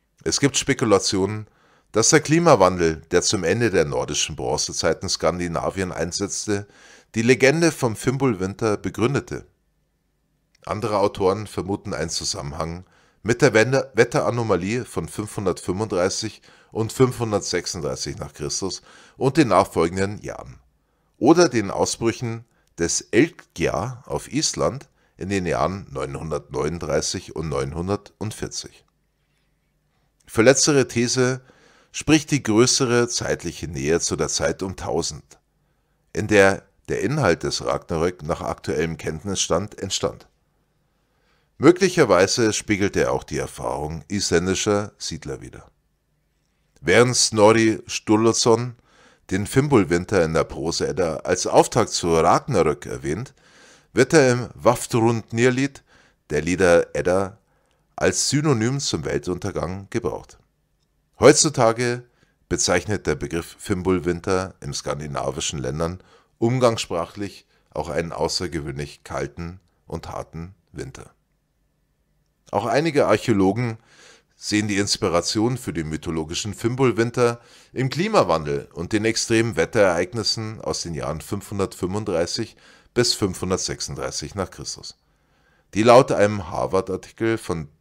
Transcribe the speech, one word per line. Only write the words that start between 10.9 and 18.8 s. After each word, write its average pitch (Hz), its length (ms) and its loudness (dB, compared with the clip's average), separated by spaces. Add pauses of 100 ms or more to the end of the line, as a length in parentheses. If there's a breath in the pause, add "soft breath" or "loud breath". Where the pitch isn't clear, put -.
Autoren 101 480 0
vermuten 98 460 -6
einen 82 160 -6
Zusammenhang 82 760 -8 (380 soft breath)
mit 113 180 0
der 131 120 6
Wende-, 120 420 4
Wetteranomalie 110 880 0
von 92 240 -8
fünfhundertfünfunddreißig 98 1300 -4 (300 soft breath)
und 107 200 -4
fünfhundertsechsunddreißig 90 1300 -2
nach 69 160 -12
Christus 76 480 -8 (340 loud breath)